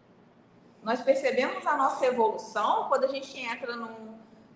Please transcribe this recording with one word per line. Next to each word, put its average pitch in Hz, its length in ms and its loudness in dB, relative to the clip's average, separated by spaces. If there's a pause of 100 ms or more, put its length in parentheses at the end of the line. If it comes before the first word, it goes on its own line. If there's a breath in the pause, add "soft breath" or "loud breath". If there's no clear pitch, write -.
(840)
Nós 240 200 0
percebemos 262 640 2
a 302 100 2
nossa 269 300 2
evolução 226 840 2
quando 262 160 2
a 269 40 4
gente 269 300 -8
entra 240 380 -8
num, 220 420 -12 (380)